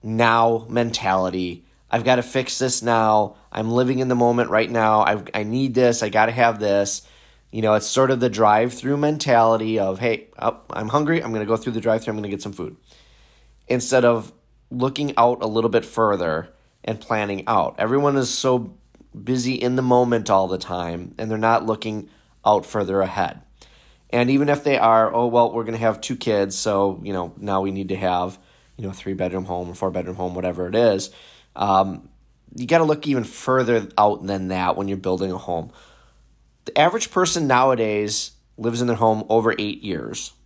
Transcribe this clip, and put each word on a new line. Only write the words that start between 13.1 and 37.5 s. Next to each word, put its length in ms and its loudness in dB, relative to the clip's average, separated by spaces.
Instead 380 2
of 260 0
looking 480 -4
out 240 4
a 40 -4
little 220 0
bit 160 0
further 640 -2
and 160 -6
planning 480 -4
out. 300 0
Everyone 400 0
is 160 0
so 400 0
busy 300 -2
in 240 -2
the 60 0
moment 480 2
all 180 4
the 80 -4
time, 600 -8
and 120 -6
they're 60 -2
not 300 2
looking 420 -6
out 180 4
further 380 -2
ahead. 400 -4
And 220 0
even 180 2
if 160 0
they 140 2
are, 360 4
"Oh, 120 0
well, 260 2
we're 120 -4
gonna 120 -6
have 240 0
two 160 -6
kids, 400 0
so, 460 0
you 100 -8
know, 240 -6
now 240 -4
we 120 -2
need 160 -6
to 80 -4
have, 420 -2
you 80 -10
know, 60 -6
a 40 -12
three-bedroom 500 -6
home, 260 -8
a 40 -12
four-bedroom 420 -6
home," 200 -6
whatever 320 -4
it 80 -2
is. 340 2
Um, 520 0
you 120 -8
gotta 180 4
look 240 0
even 160 0
further 640 0
out 260 4
than 240 -4
that 280 -2
when 100 -4
you're 100 -4
building 360 -2
a 40 -6
home. 360 -8
The 140 -2
average 320 2
person 380 0
nowadays 840 2